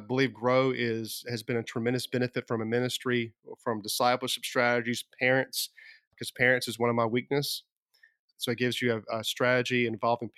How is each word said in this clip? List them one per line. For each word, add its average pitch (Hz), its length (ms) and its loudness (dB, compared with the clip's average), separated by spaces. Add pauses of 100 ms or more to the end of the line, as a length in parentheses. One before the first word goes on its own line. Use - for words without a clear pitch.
believe 127 280 2
Grow 127 380 2
is, 113 580 -4
has 113 140 -6
been 120 140 -2
a 110 60 -2
tremendous 120 440 -2
benefit 123 400 -2
from 113 140 0
a 110 40 -2
ministry, 120 680 0 (300)
from 110 180 -2
discipleship 123 640 0
strategies, 120 580 0 (160)
parents, 131 500 2 (500)
'cause 117 120 -8
parents 123 360 2
is 110 120 -6
one 120 100 2
of 117 60 2
my 117 100 2
weakness. 127 580 -2 (720)
So - 140 -4
it 110 60 -2
gives 120 240 0
you 120 120 4 (180)
a, 113 80 -2
a 107 40 -8
strategy 123 640 2
involving 117 500 0